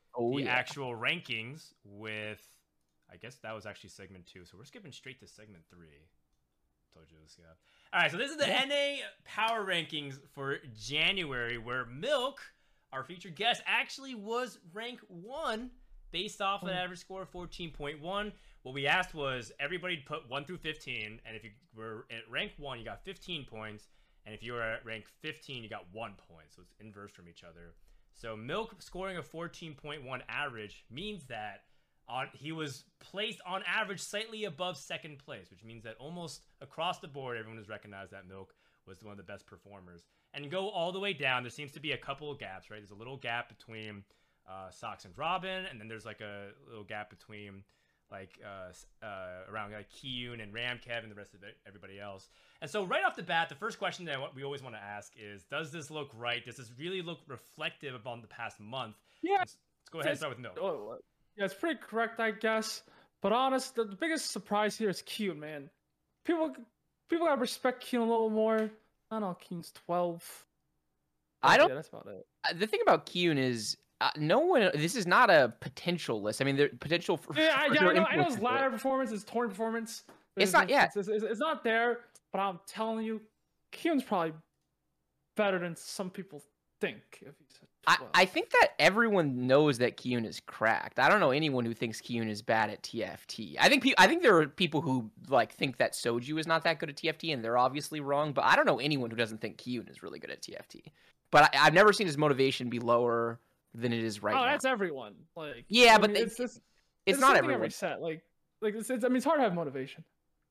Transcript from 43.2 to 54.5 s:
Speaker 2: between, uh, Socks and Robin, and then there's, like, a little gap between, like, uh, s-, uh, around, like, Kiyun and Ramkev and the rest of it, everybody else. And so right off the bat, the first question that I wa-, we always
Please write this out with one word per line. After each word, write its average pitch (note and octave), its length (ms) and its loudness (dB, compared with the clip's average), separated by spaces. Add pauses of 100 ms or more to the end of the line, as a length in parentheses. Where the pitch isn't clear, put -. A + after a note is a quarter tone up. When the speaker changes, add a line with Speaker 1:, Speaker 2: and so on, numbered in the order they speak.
Speaker 2:
between, G#2+ 540 -14 (440)
uh, F#2+ 220 -14
Socks - 360 -14
and F2+ 120 -20
Robin, F#3 480 -6
and C3+ 140 -14
then A2 80 -16
there's, A2 180 -14
like, A2 160 -14
a G2+ 280 -12 (180)
little A2 160 -16
gap G#2 260 -12
between, G2+ 540 -18 (480)
like, F#2+ 340 -16
uh, F#2+ 240 -14
s-, - 160 -20 (160)
uh, F#2+ 480 -14
around, G#2 220 -10
like, G#2 180 -16
Kiyun A#2+ 540 -12
and G2+ 100 -14
Ramkev A#2+ 480 -8
and A2 80 -16
the G#2 60 -20
rest G2+ 180 -18
of F#2 80 -20
it, G2+ 240 -20
everybody G2 340 -18
else. G2 300 -14 (320)
And D3+ 80 -12
so G3+ 140 -4
right C4 200 -2
off F#4 120 -2
the A3+ 80 -12
bat, E3 260 -2
the - 60 -14
first G#3+ 240 -10
question F3+ 260 -6
that D3+ 100 -6
I C3+ 40 -6
wa-, C#3+ 160 -8
we C3+ 80 -12
always C#3 180 -8